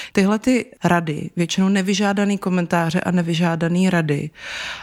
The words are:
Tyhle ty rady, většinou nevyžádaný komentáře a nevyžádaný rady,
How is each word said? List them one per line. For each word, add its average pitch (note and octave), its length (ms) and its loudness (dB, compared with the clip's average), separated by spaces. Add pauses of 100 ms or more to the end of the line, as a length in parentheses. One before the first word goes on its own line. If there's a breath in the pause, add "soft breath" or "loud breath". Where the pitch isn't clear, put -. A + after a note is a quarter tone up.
(140 loud breath)
Tyhle G3+ 260 2
ty B3+ 260 0 (180)
rady, E3+ 520 0
většinou F3+ 340 0
nevyžádaný G3+ 680 0
komentáře F3 640 0
a F3+ 100 -2
nevyžádaný E3+ 760 0
rady, D#3 400 0 (540 loud breath)